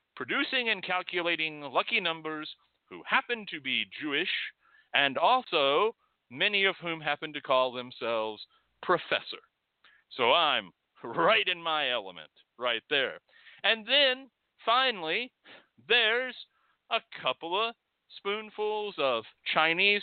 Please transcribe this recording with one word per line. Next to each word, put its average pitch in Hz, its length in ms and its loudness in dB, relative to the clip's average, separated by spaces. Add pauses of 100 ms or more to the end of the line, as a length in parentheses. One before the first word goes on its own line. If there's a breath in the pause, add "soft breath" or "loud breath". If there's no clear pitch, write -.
(160 soft breath)
producing 233 540 0
and 196 120 -2
calculating 170 760 -2
lucky 151 400 0
numbers 156 480 -4 (400)
who 175 160 -14
happen 233 460 -2
to 165 100 -10
be 127 240 -2 (160)
Jewish, 151 300 -2 (640 soft breath)
and 135 240 2
also 180 760 2 (360)
many 196 340 0
of 190 160 2
whom 165 220 -6
happen 151 320 -4
to 147 80 -8
call 131 280 2
themselves 117 720 -4 (400)
professor. - 640 -2 (720 soft breath)
So 123 160 4
I'm 135 400 2 (320)
right 180 420 2
in 175 160 -4
my 151 300 0
element 92 380 -8 (280)
right 117 300 -2
there. 120 320 0 (420 loud breath)
And 214 240 0
then 262 440 2 (340)
finally, 226 640 0 (560 loud breath)
there's 233 480 2 (560)
a 233 80 2 (240)
couple 170 460 -2
of 233 60 -12 (420)
spoonfuls 214 800 -6
of 127 240 2 (300)
Chinese 180 500 4